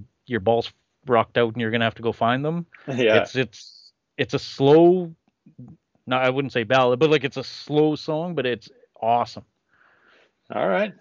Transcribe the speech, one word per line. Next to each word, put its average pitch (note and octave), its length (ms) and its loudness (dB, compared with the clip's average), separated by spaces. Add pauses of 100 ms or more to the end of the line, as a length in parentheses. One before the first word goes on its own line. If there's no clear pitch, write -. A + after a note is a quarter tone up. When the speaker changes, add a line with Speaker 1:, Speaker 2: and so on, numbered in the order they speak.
(260)
Speaker 1:
your A#2 140 -4
balls A2+ 320 0 (340)
rocked A#2 300 2
out A#2+ 160 2
and A#2+ 80 -8
you're A2+ 100 -2
gonna A#2 140 -2
have A2 120 -2
to A#2 60 -16
go A2+ 100 -2
find A#2+ 320 -2
them. E3 220 -6 (100)
Speaker 2:
<laughs> - 120 -20
Yeah. A#2 340 2
Speaker 1:
It's, - 140 -8
it's, - 560 -8 (240)
it's - 180 -4
a - 40 0
slow, E3 760 4 (920)
no, B2+ 100 -2
I C3 140 2
wouldn't C3 220 -4
say A#2 120 -2
ballad, B2 340 2
but, D3+ 120 4
like, D3 140 2
it's C3 120 -6
a C3 80 -8
slow D3+ 520 -2
song, D#3+ 380 -6
but C3 120 -4
it's A#2+ 240 -6 (300)
awesome. A#2 440 -2 (1120)
Speaker 2:
All B2 140 -2
right. G3 320 -2